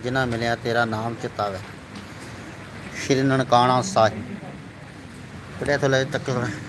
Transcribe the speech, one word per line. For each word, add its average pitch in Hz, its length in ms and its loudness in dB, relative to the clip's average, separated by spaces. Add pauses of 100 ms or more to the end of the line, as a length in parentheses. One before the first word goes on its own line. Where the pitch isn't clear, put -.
ਜਿਨ੍ਹਾਂ 127 240 2
ਮਿਲਿਆ 117 280 2
ਤੇਰਾ 117 300 2
ਨਾਮ 113 280 -2
ਚਿਤਾਵੇ। 104 440 -4 (1500)
ਸ਼੍ਰੀ 131 180 2
ਨਨਕਾਣਾ 127 600 6
ਸਾਹਿਬ। 107 540 2 (1300)
ਬੜੇ 139 160 2
ਥੱਲੇ 135 280 4
ਤੱਕ 123 460 -2 (180)